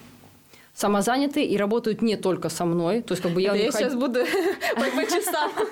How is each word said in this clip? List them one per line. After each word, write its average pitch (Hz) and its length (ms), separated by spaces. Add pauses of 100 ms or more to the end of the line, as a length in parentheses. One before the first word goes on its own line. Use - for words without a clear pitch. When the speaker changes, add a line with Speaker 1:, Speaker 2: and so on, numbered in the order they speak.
(720)
Speaker 1:
самозаняты 247 720
и 202 140
работают 214 440
не 220 140
только 165 340
со 175 160
мной. 175 360
То 208 120
есть, 175 100
как 175 100
бы, 180 80
я 196 80
Speaker 2:
Это 202 60
Speaker 1:
у - 40
Speaker 2:
я 208 60
Speaker 1:
них 254 140
Speaker 2:
щас 247 140
Speaker 1:
од- 240 60
Speaker 2:
буду 247 200 (320)
<laughs> - 240
по, 233 60
по 262 240
часам. 349 460 (200)